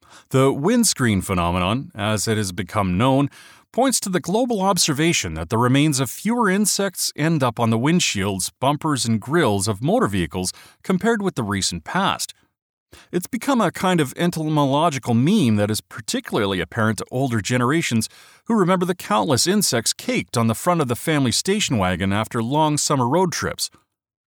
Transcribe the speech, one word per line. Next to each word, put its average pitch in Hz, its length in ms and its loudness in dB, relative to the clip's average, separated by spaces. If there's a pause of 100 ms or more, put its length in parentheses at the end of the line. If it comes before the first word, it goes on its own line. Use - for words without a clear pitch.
(300)
The 135 240 4
windscreen 139 680 2
phenomenon, 90 720 -2
as 107 340 -2
it 110 100 0
has 98 140 -4
become 92 460 -2
known, 135 320 2 (440)
points 254 260 0
to 202 100 -6
the 180 100 -2
global 214 420 -2
observation 160 720 0
that 80 160 -8
the 110 80 0
remains 131 420 2
of 131 100 -2
fewer 226 400 0
insects 196 640 0
end 156 280 0
up 117 160 -2
on 113 100 2
the 113 80 2
windshields, 104 840 0
bumpers, 143 460 0
and 113 140 0
grills 110 480 0
of 104 140 -4
motor 185 260 2
vehicles 92 460 -2 (300)
compared 208 380 0
with 185 140 -2
the 127 80 -2
recent 98 400 -2
past. 180 500 -2 (800)
It's 180 140 -4
become 240 340 -2
a 180 120 2
kind 185 280 0
of 139 160 0
entomological 151 1000 0
meme 131 400 4
that 104 160 2
is 104 100 -2
particularly 104 800 -4
apparent 110 400 -2
to - 100 -8
older 123 320 -2
generations 123 640 0 (380)
who 233 80 0
remember 185 320 2
the 180 80 -2
countless 180 540 0
insects 175 460 0
caked - 440 -4
on 113 80 2
the 113 80 2
front 175 260 0
of 139 80 0
the 117 80 0
family 143 360 0
station 190 480 0
wagon 92 340 0
after 110 300 -2
long 147 340 0
summer 131 320 0
road 175 220 2
trips. - 400 -6 (560)